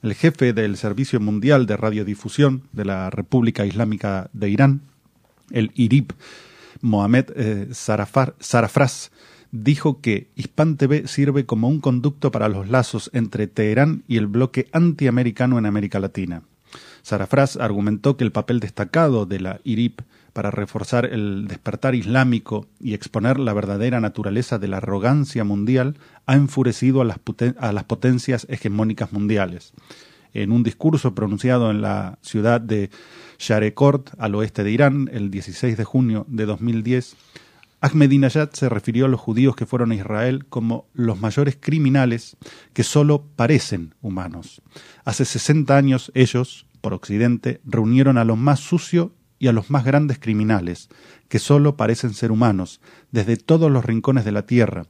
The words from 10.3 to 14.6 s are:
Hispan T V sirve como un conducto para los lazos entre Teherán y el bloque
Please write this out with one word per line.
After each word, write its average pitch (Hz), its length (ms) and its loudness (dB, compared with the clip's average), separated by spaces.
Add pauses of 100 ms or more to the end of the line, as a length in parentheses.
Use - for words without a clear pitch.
Hispan 151 400 -2
T 143 100 2
V 147 220 0
sirve 139 380 0
como 113 220 0
un 143 120 0
conducto 135 500 -2
para 110 180 -2
los 98 200 -4
lazos 120 440 0
entre 107 340 -4
Teherán 113 640 0
y 117 100 0
el 104 80 0
bloque 123 460 -2